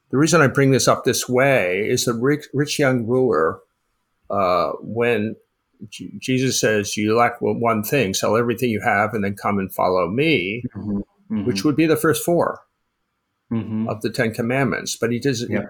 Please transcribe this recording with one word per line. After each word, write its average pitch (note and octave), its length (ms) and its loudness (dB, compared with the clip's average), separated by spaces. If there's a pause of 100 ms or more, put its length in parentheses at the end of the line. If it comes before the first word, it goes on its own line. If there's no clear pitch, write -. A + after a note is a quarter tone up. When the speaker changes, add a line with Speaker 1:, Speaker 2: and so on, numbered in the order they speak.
(100)
Speaker 1:
the B2 80 0
reason E3 240 4
I C3+ 60 6
bring C#3 220 4
this B2+ 180 4
up A2+ 160 2
this - 240 0
way A2+ 600 2
is B2 160 0
the B2 100 0
rich, C#3 380 0
rich D3 260 -2
young C3 280 2
ruler, A2 540 2 (720)
uh, F2+ 500 0
when A2 560 -2 (520)
J-, - 300 -16
Jesus B2+ 420 0
says, G#2+ 360 0
"You G#2+ 200 0
lack A#2+ 260 2
o-, G#2+ 120 0
one A2+ 280 0
thing, G#2+ 320 0
sell G#2 220 0
everything A#2+ 340 0
you G2+ 120 -2
have G#2+ 320 0
and G2+ 100 -2
then G2+ 100 -2
come G2+ 240 -2
and F#2+ 140 -4
follow F#2 360 0
me," A#2+ 540 0 (140)
Speaker 2:
Mm-hmm. G2 220 -8
Mm-hmm. G#2+ 480 -6
Speaker 1:
which A#2+ 180 -2
would D3 120 2
be D#3+ 100 2
the D#3 100 4
first D3+ 280 0
four - 360 0 (920)
Speaker 2:
Mm-hmm. A2 380 -4
Speaker 1:
of G#2+ 120 -6
the G#2+ 100 -4
Ten A2+ 220 -2
Commandments. A#2 640 -2
But A#2 160 -2
he A#2+ 60 -2
does, A#2+ 300 -2
Speaker 2:
Yeah. G#2 220 -2